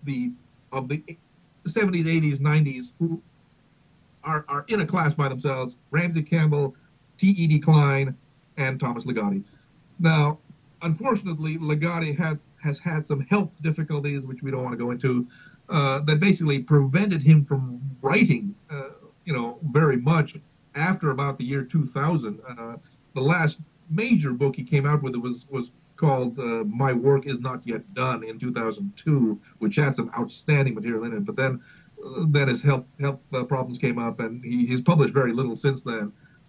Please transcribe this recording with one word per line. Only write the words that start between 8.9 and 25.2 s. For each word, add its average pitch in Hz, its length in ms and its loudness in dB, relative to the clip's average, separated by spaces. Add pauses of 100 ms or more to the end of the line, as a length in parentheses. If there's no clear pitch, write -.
Ligotti. 104 360 -2 (560)
Now, 156 400 2 (440)
unfortunately, 170 720 -2
Ligotti 160 640 -2
has, 160 340 -4 (100)
has 147 160 -2
had 160 280 -4
some 139 160 -2
health - 400 0
difficulties, 147 640 -2
which 131 160 -12
we 135 80 -6
don't 127 120 -4
want 123 160 -6
to 120 60 -4
go 120 60 -2
into, 123 360 0 (440)
uh, 139 300 2
that 151 180 2
basically 160 420 4
prevented 151 640 2
him 147 220 8
from 127 340 -2 (220)
writing, - 540 2 (160)
uh, 139 180 -12 (380)
you 165 80 -2
know, 117 300 -4
very 143 340 4
much 156 380 2 (380)
after 156 360 0
about 139 260 -2
the 127 80 -8
year 135 180 -2
two 147 220 0
thousand. 139 640 -2
Uh, 117 280 -14 (380)
the 127 60 -4
last 156 380 2 (320)
major 170 420 2
book 135 240 0
he 139 80 -6
came 139 220 2
out 147 160 2
with 127 140 -4
was, 120 340 -6